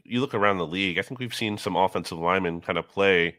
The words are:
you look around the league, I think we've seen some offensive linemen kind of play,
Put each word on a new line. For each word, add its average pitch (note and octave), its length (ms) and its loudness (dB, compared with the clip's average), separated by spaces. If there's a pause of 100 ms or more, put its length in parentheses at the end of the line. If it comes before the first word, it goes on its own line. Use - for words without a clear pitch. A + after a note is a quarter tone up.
you B2 160 -2
look C#3 140 -2
around G2+ 240 4
the E2+ 80 0
league, F2+ 320 0
I G2 40 0
think B2 180 -8
we've B2 140 -8
seen G#2+ 240 -2
some F#2 180 -2
offensive F2+ 420 0
linemen E2+ 420 0
kind F2 180 -4
of E2 100 -6
play, F#2 500 2